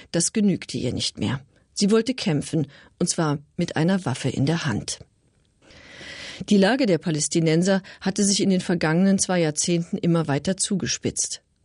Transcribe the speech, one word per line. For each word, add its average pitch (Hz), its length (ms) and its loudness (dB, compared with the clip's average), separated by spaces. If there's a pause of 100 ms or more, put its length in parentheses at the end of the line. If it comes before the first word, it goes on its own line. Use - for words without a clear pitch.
(120)
das - 220 0
genügte 202 440 0
ihr 120 160 -2
nicht - 260 -6
mehr. 117 220 -2 (320)
Sie 208 180 2
wollte 226 220 2
kämpfen, 147 540 -2 (300)
und 175 120 0
zwar 147 300 0 (160)
mit 175 200 -4
einer 180 300 2
Waffe 123 240 -4
in - 160 0
der 165 200 -2
Hand. 107 340 -4 (1500)
Die 208 80 6
Lage 233 280 4
der 180 120 4
Palästinenser 170 840 2 (200)
hatte 190 220 -2
sich 202 180 0
in 185 80 2
den 185 120 2
vergangenen 180 580 2
zwei 180 200 0
Jahrzehnten 170 580 0
immer 165 300 2
weiter 147 300 -2
zugespitzt. - 840 -4 (240)